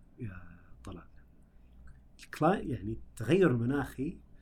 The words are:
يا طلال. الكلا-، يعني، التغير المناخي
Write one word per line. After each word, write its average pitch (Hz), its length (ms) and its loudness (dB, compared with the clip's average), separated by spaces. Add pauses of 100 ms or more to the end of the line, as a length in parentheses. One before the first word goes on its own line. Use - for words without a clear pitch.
(180)
يا 92 240 -10 (420)
طلال. 90 240 -12 (1080)
الكلا-، 190 520 2
يعني، 110 220 -4
التغير 143 580 4
المناخي 131 680 0 (240)